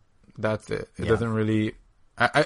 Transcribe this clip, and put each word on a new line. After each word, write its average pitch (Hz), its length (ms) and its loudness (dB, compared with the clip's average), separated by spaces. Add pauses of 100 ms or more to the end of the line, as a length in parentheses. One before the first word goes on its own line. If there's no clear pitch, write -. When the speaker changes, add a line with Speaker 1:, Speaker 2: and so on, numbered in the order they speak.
(380)
Speaker 1:
that's 110 320 -4
it. - 180 -6 (100)
It - 80 -6
Speaker 2:
Yeah. 107 40 -2
Speaker 1:
doesn't 113 240 2
really, 110 400 0 (440)
I, 139 280 2